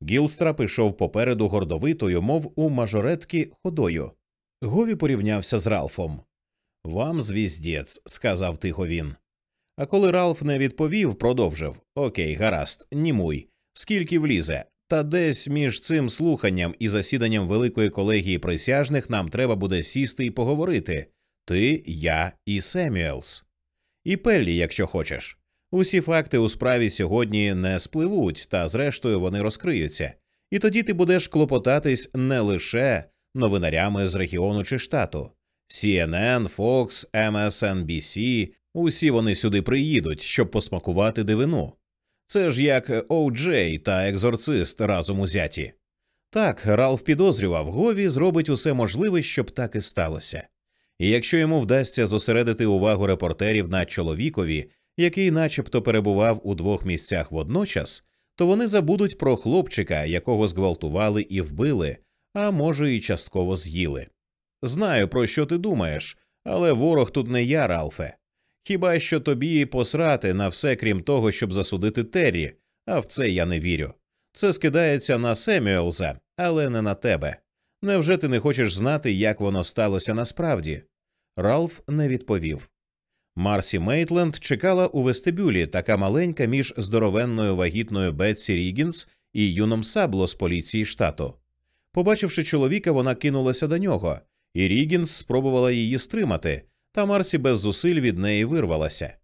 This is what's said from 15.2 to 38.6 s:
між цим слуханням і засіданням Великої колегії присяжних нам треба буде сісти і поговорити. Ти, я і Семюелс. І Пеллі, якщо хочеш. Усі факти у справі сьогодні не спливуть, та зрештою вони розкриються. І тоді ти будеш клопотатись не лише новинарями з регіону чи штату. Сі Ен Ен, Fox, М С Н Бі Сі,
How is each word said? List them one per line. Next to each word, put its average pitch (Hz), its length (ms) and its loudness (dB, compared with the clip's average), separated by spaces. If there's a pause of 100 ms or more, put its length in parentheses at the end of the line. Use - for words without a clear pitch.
між 143 340 -2
цим 147 280 0
слуханням 101 680 0
і 110 100 0
засіданням 107 580 0
Великої 113 420 2
колегії 98 500 0
присяжних 131 720 0
нам 95 200 -2
треба 123 260 0
буде 92 280 -2
сісти 131 420 -2
і 113 60 -2
поговорити. 127 760 -2 (380)
Ти, 110 400 2
я 82 460 -2 (140)
і 101 160 -2
Семюелс. 90 840 -4 (580)
І 190 140 0
Пеллі, 139 380 2
якщо 85 320 0
хочеш. - 520 -6 (320)
Усі 185 300 2
факти 160 360 0
у 113 120 4
справі 120 400 0
сьогодні 104 640 0
не 92 260 0
спливуть, 156 720 -2
та 85 200 -2
зрештою 120 500 0
вони 92 220 -2
розкриються. 95 720 -2 (380)
І 196 80 0
тоді 214 240 2
ти 208 100 -2
будеш 180 340 2
клопотатись 135 840 2
не 131 260 0
лише 104 640 0 (320)
новинарями 98 720 2
з 87 80 -2
регіону 95 480 0
чи 127 160 -4
штату. 80 520 -4 (360)
Сі 104 280 0
Ен 82 180 2
Ен, 113 340 0 (100)
Fox, 120 580 0
М 107 220 0
С 104 260 -2
Н 95 200 0
Бі 78 180 -4
Сі, 113 520 -2 (200)